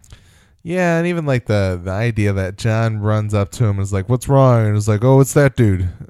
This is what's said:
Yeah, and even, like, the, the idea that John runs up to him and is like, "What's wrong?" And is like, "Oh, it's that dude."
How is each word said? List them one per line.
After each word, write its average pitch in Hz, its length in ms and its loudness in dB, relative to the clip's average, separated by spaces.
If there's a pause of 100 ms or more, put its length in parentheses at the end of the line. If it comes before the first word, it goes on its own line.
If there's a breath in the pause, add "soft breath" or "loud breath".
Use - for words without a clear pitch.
(640 soft breath)
Yeah, 170 340 -2
and 170 100 -2
even, 170 200 -4
like, 127 200 0
the, 95 360 0
the 92 80 -8
idea 104 420 -2
that 95 240 -4
John 113 440 -2
runs 107 340 -2
up 101 180 0
to - 120 -2
him 104 120 2
and 98 40 -4
is 98 120 -4
like, 95 160 -4
"What's 123 200 -2
wrong?" 127 380 4
And 104 100 0
is 104 120 -2
like, 107 160 0
"Oh, 135 160 6
it's 135 140 2
that 139 220 2
dude." 92 340 0 (200)